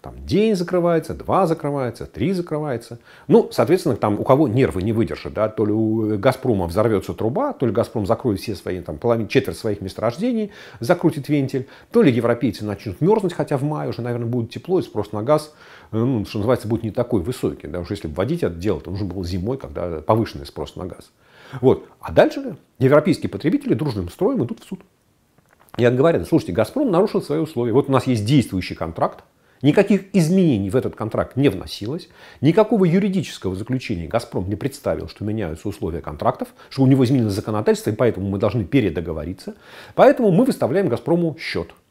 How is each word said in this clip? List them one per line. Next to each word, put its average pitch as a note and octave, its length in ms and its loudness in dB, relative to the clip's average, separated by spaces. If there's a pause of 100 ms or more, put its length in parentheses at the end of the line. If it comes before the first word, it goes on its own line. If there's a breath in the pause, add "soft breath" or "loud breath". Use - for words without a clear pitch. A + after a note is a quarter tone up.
Там - 220 -14
день G#3+ 300 2
закрывается, E3+ 600 0
два E3 340 0
закрывается, C#3+ 580 -4
три C3+ 260 -2
закрывается. D3+ 680 -6 (260 loud breath)
Ну, G#3+ 240 6
соответственно, C3 460 2
там G#2 240 0
у - 20 -2
кого C3+ 240 4
нервы A2 380 0
не A#2 80 0
выдержат, D#2+ 400 -2
да, G#2+ 160 0
то G#2+ 180 -2
ли G#2 60 0
у A2 440 0
«Газпрома» G2+ 500 0
взорвётся F#2+ 460 0
труба, E3 400 -2
то - 140 -2
ли G#2+ 60 0
«Газпром» G#2 340 -2
закроет G#2+ 320 0
все G#2 160 -8
свои, F2+ 280 -8
там, D2+ 160 -10
половин-, A#2 280 0
четверть G2+ 320 0
своих G#2 220 -4
месторождений, G3 720 -4 (260 loud breath)
закрутит D3+ 500 0
вентиль, C#3 380 -2 (240 loud breath)
то A#3 120 4
ли C#3+ 100 6
европейцы A#2 520 0
начнут G2+ 360 -6
мёрзнуть, G3 320 2
хотя - 240 -2
в C3+ 80 -2
мае D3 240 -4
уже, A#2+ 120 -6
наверное, A#2+ 280 -4
будет A#2 220 -2
тепло, - 280 -2
и - 40 0
спрос - 280 -6
на G#2+ 140 -6
газ, D3+ 280 2 (380 loud breath)
э, A2 60 -6
ну, A2+ 280 0
что G#2+ 140 -8
называется, G#2+ 300 0
будет A2+ 160 -2
не G#2 80 -4
такой A#2+ 280 0
высокий. E2 460 -6
Да, E2 140 -6
уж F2+ 100 -8
если G2 160 -6
вводить A#2 380 -4
это F2 100 -2
дело, E2+ 260 -4
то D#2+ 120 -10
нужно G2 160 -4
было F2+ 160 -6
зимой, F#2+ 340 -4
когда E2 440 -8
повышенный G#2 440 0
спрос - 300 -12
на F2+ 100 -8
газ. - 240 -16 (500 loud breath)
Вот. A#2+ 280 4 (100)
А - 140 -10
дальше B3 440 2 (220)
европейские C#3 500 4
потребители F3+ 460 -2
дружным A2 340 -4
строем G3+ 360 -2
идут - 180 -8
в - 60 -20
суд. - 140 -14 (960)
И A#2 60 2
говорят: B2+ 440 2
«Слушайте, D3 240 0
«Газпром» G3+ 400 0
нарушил F#3+ 300 2
свои D3+ 180 -4
условия. A#2+ 320 -2
Вот C#3 160 4
у C3+ 40 0
нас C3 140 2
есть A#2 180 0
действующий G#2 520 0
контракт. - 480 -4 (380 soft breath)
Никаких F#3+ 520 4
изменений D#3+ 540 4
в G#2 80 -2
этот - 200 -2
контракт - 380 -4
не C3+ 140 4
вносилось. G#2 600 -6 (320 loud breath)
Никакого G3 420 4
юридического F3+ 720 0
заключения A2 500 -4
«Газпром» G2+ 440 -4
не G#2 40 -2
представил, E2+ 540 -4
что - 160 -12
меняются G#2 420 -6
условия E2+ 360 -6
контрактов, F2+ 460 -4 (200 loud breath)
что C3+ 140 -2
у C3 40 6
него C3+ 200 6
изменилось A#2 260 2
законодательство, G#2+ 560 -2
и A2 60 -2
поэтому G2+ 340 0
мы G2 100 -2
должны G#2+ 280 0
передоговориться. F2 880 -2 (400 loud breath)
Поэтому A#3+ 360 6
мы F#3+ 140 6
выставляем E3 460 0
«Газпрому» D#3+ 500 0
счёт». - 340 -6 (160)